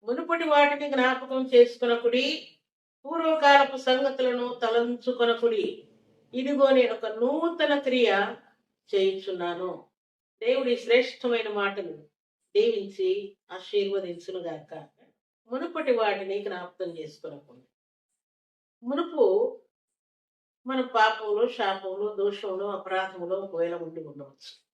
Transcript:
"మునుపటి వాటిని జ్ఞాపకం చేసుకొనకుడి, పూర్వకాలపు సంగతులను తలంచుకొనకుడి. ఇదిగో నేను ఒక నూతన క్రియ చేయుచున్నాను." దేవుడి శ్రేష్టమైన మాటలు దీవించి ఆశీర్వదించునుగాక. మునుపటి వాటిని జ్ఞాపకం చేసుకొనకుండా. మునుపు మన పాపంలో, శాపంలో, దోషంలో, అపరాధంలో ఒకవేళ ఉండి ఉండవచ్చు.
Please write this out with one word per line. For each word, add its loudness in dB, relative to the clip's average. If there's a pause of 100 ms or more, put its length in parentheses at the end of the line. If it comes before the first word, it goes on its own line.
"మునుపటి -2
వాటిని 4
జ్ఞాపకం 0
చేసుకొనకుడి, 4 (560)
పూర్వకాలపు 4
సంగతులను 0
తలంచుకొనకుడి. 0 (460)
ఇదిగో 2
నేను 4
ఒక -6
నూతన 0
క్రియ 2 (600)
చేయుచున్నాను." -2 (580)
దేవుడి 0
శ్రేష్టమైన 0
మాటలు -4 (640)
దీవించి 0 (140)
ఆశీర్వదించునుగాక. -6 (640)
మునుపటి -4
వాటిని 0
జ్ఞాపకం -10
చేసుకొనకుండా. -16 (1160)
మునుపు 2 (1080)
మన -2
పాపంలో, 2
శాపంలో, -4
దోషంలో, -4
అపరాధంలో -4
ఒకవేళ -4
ఉండి -10
ఉండవచ్చు. -18 (140)